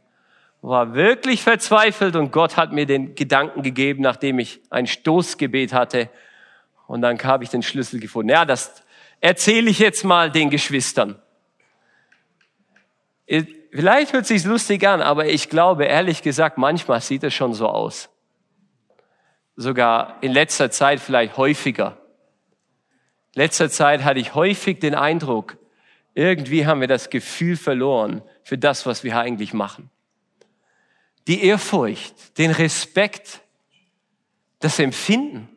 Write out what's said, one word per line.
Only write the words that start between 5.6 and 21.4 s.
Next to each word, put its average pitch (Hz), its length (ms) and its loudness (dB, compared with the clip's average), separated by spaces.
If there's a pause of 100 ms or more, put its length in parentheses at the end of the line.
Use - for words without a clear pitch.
hatte. 123 360 0 (760)
Und 120 140 -6
dann 120 200 0
habe 131 220 0
ich 117 60 -12
den 123 120 -2
Schlüssel 123 380 -6
gefunden. 110 300 -4
Ja, 165 160 4
das - 380 -4 (360)
erzähle 220 500 2
ich 190 100 2
jetzt 208 260 2
mal 170 260 4
den 151 180 2
Geschwistern. 131 720 -2 (2000)
Vielleicht 165 840 0
hört 247 120 0
sich's 196 200 0
lustig 208 420 0
an, 185 140 2
aber 147 260 0
ich 156 220 -2
glaube, 160 360 4
ehrlich 156 360 0
gesagt, 151 360 0
manchmal 139 440 0
sieht 135 220 -6
es 139 100 -2
schon 120 200 -2
so 107 140 -2
aus. 107 420 -4 (1500)
Sogar 120 680 2
in 135 100 -2
letzter 139 380 2
Zeit 143 300 2
vielleicht 120 380 0
häufiger. 135 600 -2 (1400)